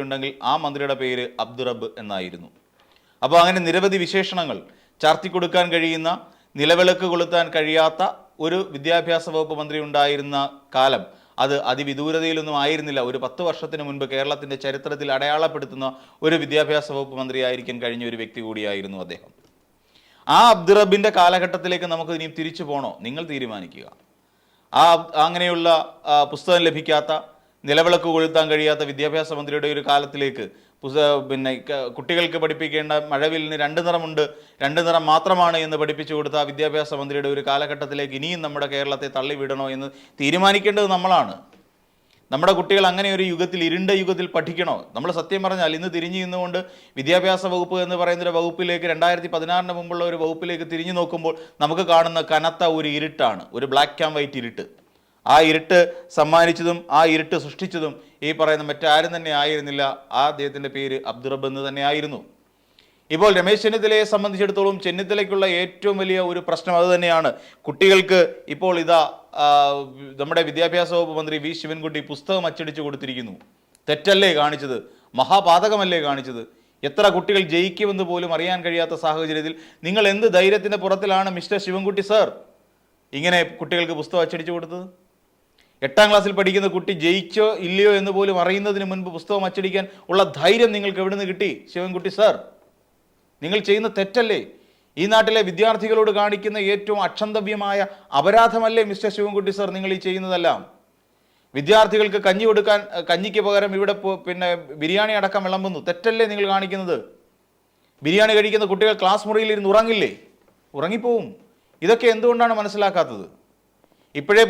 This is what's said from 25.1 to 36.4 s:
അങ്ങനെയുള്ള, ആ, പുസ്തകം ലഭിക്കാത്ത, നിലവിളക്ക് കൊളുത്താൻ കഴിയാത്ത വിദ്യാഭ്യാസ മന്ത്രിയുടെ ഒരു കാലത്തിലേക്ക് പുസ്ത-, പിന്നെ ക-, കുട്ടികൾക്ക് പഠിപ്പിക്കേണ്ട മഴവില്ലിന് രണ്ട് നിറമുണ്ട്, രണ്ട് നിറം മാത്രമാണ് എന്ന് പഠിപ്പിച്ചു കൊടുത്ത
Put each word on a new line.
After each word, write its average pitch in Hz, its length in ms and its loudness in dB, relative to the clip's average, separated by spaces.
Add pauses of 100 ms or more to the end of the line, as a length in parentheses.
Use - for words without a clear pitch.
അങ്ങനെയുള്ള, 175 420 0 (440)
ആ, 147 120 4 (100)
പുസ്തകം 175 340 2
ലഭിക്കാത്ത, 151 440 -2 (580)
നിലവിളക്ക് 170 440 4
കൊളുത്താൻ 160 380 2
കഴിയാത്ത 151 300 2 (100)
വിദ്യാഭ്യാസ 151 400 -4
മന്ത്രിയുടെ 147 420 -4
ഒരു 143 160 -6
കാലത്തിലേക്ക് 139 560 -2 (360)
പുസ്ത-, 143 460 2
പിന്നെ 131 240 -4 (160)
ക-, 143 80 -4 (200)
കുട്ടികൾക്ക് 165 460 -2
പഠിപ്പിക്കേണ്ട 151 500 -4 (200)
മഴവില്ലിന് 156 500 -2
രണ്ട് 151 240 -2
നിറമുണ്ട്, 160 380 -2 (380)
രണ്ട് 151 240 0
നിറം 165 260 2
മാത്രമാണ് 170 540 2
എന്ന് 156 160 -4
പഠിപ്പിച്ചു 151 340 -4
കൊടുത്ത 147 240 -4